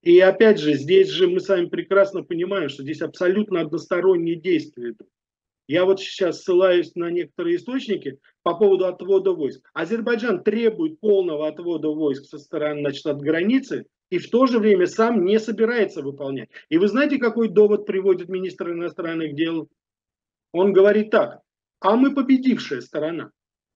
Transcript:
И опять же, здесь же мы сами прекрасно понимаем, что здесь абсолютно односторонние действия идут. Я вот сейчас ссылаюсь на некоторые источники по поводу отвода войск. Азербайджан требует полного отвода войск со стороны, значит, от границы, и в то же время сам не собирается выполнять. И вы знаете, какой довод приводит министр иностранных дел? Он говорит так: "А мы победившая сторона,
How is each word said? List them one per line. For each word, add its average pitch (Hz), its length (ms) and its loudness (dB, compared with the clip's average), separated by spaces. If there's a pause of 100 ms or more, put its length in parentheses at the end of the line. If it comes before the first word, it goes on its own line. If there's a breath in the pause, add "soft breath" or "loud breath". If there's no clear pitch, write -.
И 175 160 8
опять 190 400 6
же, 151 160 0
здесь 160 360 4
же 175 180 2
мы 180 100 0
сами 180 280 0
прекрасно 190 580 0
понимаем, 175 460 -6
что 139 120 -14
здесь 143 200 -8
абсолютно 185 580 -2
односторонние 170 720 0
действия 151 560 -4
идут. - 180 -20 (580)
Я 175 200 0
вот 190 120 2
сейчас - 440 -6
ссылаюсь 180 520 2
на 170 160 -6
некоторые 170 460 -4
источники 185 640 -8 (240)
по - 120 -2
поводу 196 300 2
отвода 185 480 0
войск. 151 400 -6
Азербайджан 214 720 -4
требует 208 580 -2
полного 180 480 0
отвода 156 400 -6
войск 151 380 -4
со - 100 -20
стороны, 151 440 -6
значит, 143 260 -6
от 143 160 -4
границы, 170 640 -2 (240)
и 180 80 -2
в - 100 -8
то 247 160 4
же 254 140 2
время 202 280 4
сам 226 380 0
не 208 140 2
собирается 220 640 -2
выполнять. 135 480 -8 (180 loud breath)
И 156 80 0
вы 185 120 4
знаете, 277 280 0
какой 226 320 0
довод 208 380 4
приводит 190 420 0
министр 185 440 -8
иностранных 165 600 -8
дел? 160 360 -4 (840)
Он 185 220 2
говорит 208 360 4
так: - 300 -2 (400)
"А 202 160 2
мы 269 180 2
победившая 254 680 0
сторона, 151 480 -8 (460)